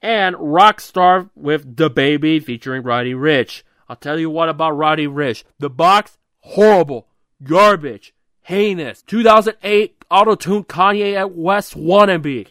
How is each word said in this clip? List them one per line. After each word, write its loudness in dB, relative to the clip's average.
and -2
Rockstar 0
with -6
DaBaby 0
featuring -10
Roddy -4
Ricch. -2
I'll -18
tell -8
you -6
what -2
about -2
Roddy -2
Ricch. -6
The -8
Box, 0
horrible, 2
garbage, 0
heinous. -4
Two -4
thousand 4
eight -2
auto-tune 0
Kanye -2
at -6
West -4
Wannabe. 0